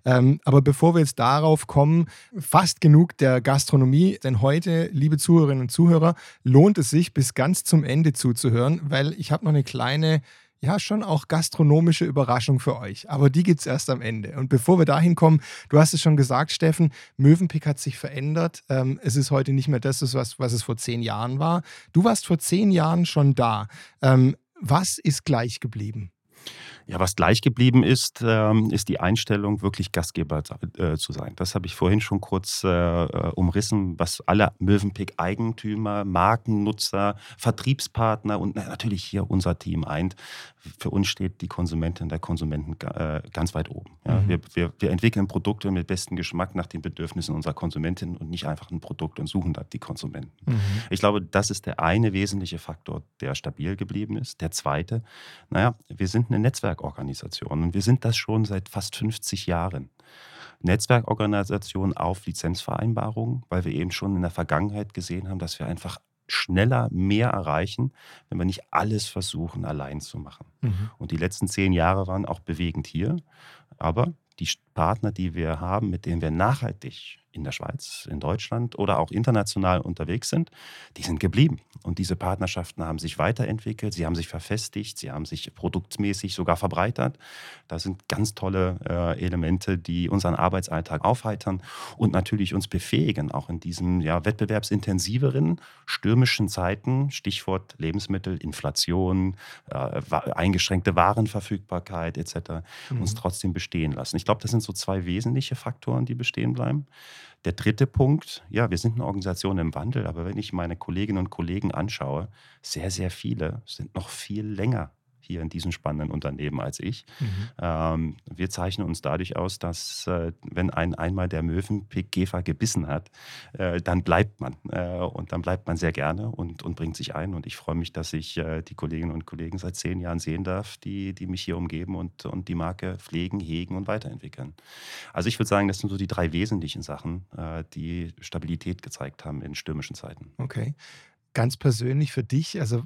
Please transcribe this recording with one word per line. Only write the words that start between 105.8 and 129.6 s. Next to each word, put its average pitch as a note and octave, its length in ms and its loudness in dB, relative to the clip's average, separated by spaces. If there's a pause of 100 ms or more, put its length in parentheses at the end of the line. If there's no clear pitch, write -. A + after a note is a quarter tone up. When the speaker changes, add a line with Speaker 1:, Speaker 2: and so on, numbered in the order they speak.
Speaker 2:
die A#2+ 100 -6
bestehen A#2+ 380 -4
bleiben. B2+ 340 -2 (580)
Der F2+ 80 -2
dritte - 340 -2
Punkt, - 640 0
ja, A2 220 0
wir F2+ 60 0
sind A2+ 180 -2
eine A#2+ 100 -4
Organisation F#2+ 540 -4
im D#2+ 160 -2
Wandel, A2 320 -6
aber E2 180 -8
wenn G2+ 120 -8
ich G#2 160 -8
meine E2+ 220 -6
Kolleginnen F#2+ 440 -4
und F2+ 100 -2
Kollegen F2+ 420 -4
anschaue, D2+ 580 -6 (320)
sehr, E2+ 300 -8
sehr F#2 200 -4
viele A2 540 -6
sind - 300 -14
noch F#2+ 140 -8
viel G#2 360 -10
länger G#2+ 460 -2 (280)
hier E2+ 220 -8
in D#2+ 80 -6
diesen E2+ 240 -6
spannenden D2+ 360 -6
Unternehmen D2 520 -6
als - 180 -8
ich. - 260 -8 (140)
Speaker 1:
Mhm. A#2+ 80 -4 (320)
Speaker 2:
Ähm, D#2+ 580 -2 (160)
wir F2+ 160 -4
zeichnen F#2+ 380 -4
uns E2 140 -6
dadurch E2 340 -4
aus, F2 240 -6
dass, - 480 -8
äh, E2+ 240 -2 (100)
wenn F2 280 -4
einen E2+ 260 -2
einmal F2+ 320 -4
der D#2+ 160 -4
Mövenpick-Käfer F#2 1000 -4
gebissen D#2+ 440 -2
hat, D2 240 -6 (400)
äh, F2+ 300 -2
dann F2+ 220 0
bleibt F#2 360 2
man. C2 160 -10 (140)
Äh, F2+ 300 -4
und F2+ 340 -6
dann F2 80 -4
bleibt F#2 260 -4
man E2+ 80 -2
sehr E2 160 -2
gerne F2 400 -4
und, E2+ 320 -10
und F2 140 -8
bringt E2 180 -6
sich - 180 -10
ein. F2 200 -6
Und D#2+ 120 -8
ich - 120 -14
freue - 180 -6
mich, E2 160 -4
dass E2 220 -8
ich, D#2 240 -8
äh, D#2+ 240 -4
die - 140 -18
Kolleginnen D#2+ 360 -6
und E2 140 -8
Kollegen E2 320 -10
seit F2+ 180 -10